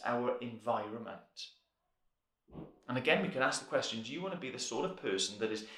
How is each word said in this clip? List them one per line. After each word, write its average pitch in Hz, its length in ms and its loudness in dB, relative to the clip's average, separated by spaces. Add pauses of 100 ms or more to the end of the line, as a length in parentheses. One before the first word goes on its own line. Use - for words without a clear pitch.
our 123 320 2
environment. 110 1120 -4 (1400)
And 127 100 0
again, 151 240 6
we 180 80 2
can 131 140 2
ask - 160 2
the - 80 -10
question, 113 340 0
do 120 120 -8
you 165 80 -4
want 190 120 -2
to 175 60 -6
be 131 100 -4
the 123 100 -6
sort 131 260 0
of 190 100 -4
person 95 440 2
that 110 120 2
is 107 160 -4 (100)